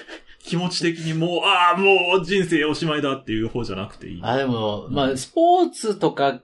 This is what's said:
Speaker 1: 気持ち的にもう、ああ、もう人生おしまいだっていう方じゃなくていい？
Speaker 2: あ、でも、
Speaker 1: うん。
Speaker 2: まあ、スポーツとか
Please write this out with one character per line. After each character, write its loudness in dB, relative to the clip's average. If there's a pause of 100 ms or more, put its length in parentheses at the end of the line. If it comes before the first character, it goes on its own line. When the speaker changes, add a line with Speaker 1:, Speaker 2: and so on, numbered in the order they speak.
(400)
Speaker 1:
気 -6
持 -2
ち -6
的 -2
に -6
も -2
う、 -2
あ 4
あ、 -4
も 4
う -6
人 2
生 2
お 0
し -6
ま 0
い -2
だ 0
っ -8
て -6
い -2
う -2
方 -6
じ -8
ゃ -6
な -6
く -16
て -16
い -12
い？ -14
Speaker 2:
あ、 -2
で 0
も、 -2
Speaker 1:
う -10
ん。 -4
Speaker 2:
ま 0
あ、 -2
ス -8
ポ 4
ー 0
ツ -4
と 0
か 0